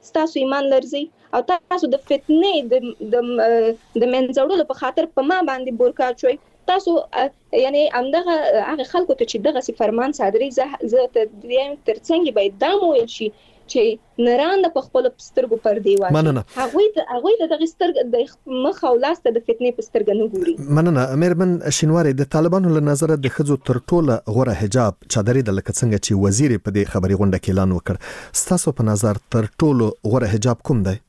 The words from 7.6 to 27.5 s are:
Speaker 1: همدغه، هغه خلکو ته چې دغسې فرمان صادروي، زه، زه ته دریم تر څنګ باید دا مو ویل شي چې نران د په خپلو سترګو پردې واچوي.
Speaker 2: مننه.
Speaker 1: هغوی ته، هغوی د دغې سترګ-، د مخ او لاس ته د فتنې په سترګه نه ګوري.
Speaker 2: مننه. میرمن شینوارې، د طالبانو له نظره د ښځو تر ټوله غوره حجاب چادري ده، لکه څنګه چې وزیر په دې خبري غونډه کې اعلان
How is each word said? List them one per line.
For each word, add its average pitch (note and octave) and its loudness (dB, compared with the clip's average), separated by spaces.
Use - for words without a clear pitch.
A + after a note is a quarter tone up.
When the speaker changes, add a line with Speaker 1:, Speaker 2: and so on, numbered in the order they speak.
Speaker 1:
همدغه، D#4+ -2
هغه D4+ -4
خلکو F4 -2
ته A#3 0
چې A3+ -8
دغسې C4 -2
فرمان A#3 0
صادروي، C4+ 0
زه، C4 0
زه B3 2
ته A3 0
دریم C4 -2
تر A3+ -2
څنګ E4 0
باید G3+ 0
دا D4 0
مو E4+ 2
ویل A#3+ 2
شي A3 -8
چې A3 0
نران C#4+ 2
د E4+ 0
په C4+ -2
خپلو B3+ 0
سترګو A#3+ -2
پردې G3+ 2
واچوي. F3+ 2
Speaker 2:
مننه. D3 2
Speaker 1:
هغوی C#4+ 0
ته، D#4+ -2
هغوی E4+ 2
د - 0
دغې D#4+ -2
سترګ-، F4+ 0
د - 0
مخ C4 -4
او B3+ 4
لاس E4 -2
ته A#3+ 0
د A#3 -2
فتنې A#3 0
په - -8
سترګه G#3 0
نه A3 0
ګوري. A3+ -2
Speaker 2:
مننه. D3+ 2
میرمن F3 2
شینوارې، D#3+ 2
د - 2
طالبانو E3+ 2
له D#3 2
نظره D3+ 2
د C3+ -4
ښځو D3 0
تر E3 0
ټوله D#3+ 2
غوره A2+ 0
حجاب G#2+ 2
چادري B2 0
ده، A2 -2
لکه G2 -4
څنګه A2 0
چې - -2
وزیر G#2 2
په G2 -6
دې G2+ 0
خبري F#2+ 0
غونډه F#2 2
کې - -4
اعلان F#2+ 2